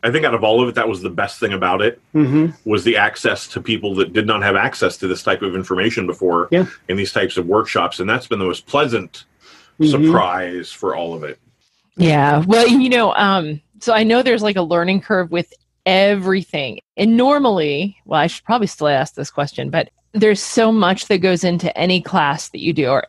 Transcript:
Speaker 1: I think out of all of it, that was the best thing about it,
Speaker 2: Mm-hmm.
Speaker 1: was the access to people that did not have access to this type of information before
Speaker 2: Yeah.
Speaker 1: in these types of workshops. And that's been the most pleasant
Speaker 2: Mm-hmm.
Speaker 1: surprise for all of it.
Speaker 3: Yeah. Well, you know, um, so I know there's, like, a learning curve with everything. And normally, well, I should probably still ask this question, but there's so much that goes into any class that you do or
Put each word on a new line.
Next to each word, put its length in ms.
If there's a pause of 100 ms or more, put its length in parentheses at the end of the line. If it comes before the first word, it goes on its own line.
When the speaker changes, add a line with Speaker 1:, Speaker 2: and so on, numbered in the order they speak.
Speaker 1:
I 80
think 140
out 80
of 80
all 220
of 60
it, 60
that 120
was 140
the 80
best 320
thing 100
about 300
it, 180 (160)
Speaker 2:
Mm-hmm. 320 (220)
Speaker 1:
was 160
the 100
access 540
to 120
people 340
that 180
did 120
not 180
have 120
access 420
to 100
this 160
type 180
of 140
information 520
before 440
Speaker 2:
Yeah. 140 (220)
Speaker 1:
in 80
these 160
types 240
of 120
workshops. 520
And 100
that's 180
been 120
the 60
most 200
pleasant 600 (560)
Speaker 2:
Mm-hmm. 240
Speaker 1:
surprise 680
for 240
all 180
of 120
it. 140 (580)
Speaker 3:
Yeah. 500
Well, 200
you 220
know, 260
um, 440 (220)
so 120
I 100
know 180
there's, 200
like, 140
a 60
learning 400
curve 280
with 220 (340)
everything. 960 (180)
And 200
normally, 880
well, 160
I 60
should 180
probably 220
still 200
ask 280
this 160
question, 380
but 200 (240)
there's 280
so 300
much 360
that 120
goes 240
into 340
any 240
class 480
that 120
you 100
do 160
or 220